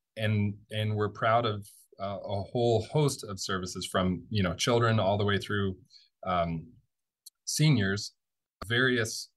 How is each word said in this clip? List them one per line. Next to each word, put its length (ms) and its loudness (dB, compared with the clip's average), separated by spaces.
And, 380 0
and 260 -2
we're 140 0
proud 340 2
of, 240 -4
uh, 240 -6
a 200 -4
whole 460 2
host 340 0
of 140 -10
services 480 -6
from, 440 0
you 120 0
know, 120 0
children 440 2
all 200 2
the 80 0
way 100 2
through, 400 -2
um, 400 -2
seniors, 680 2
various 680 0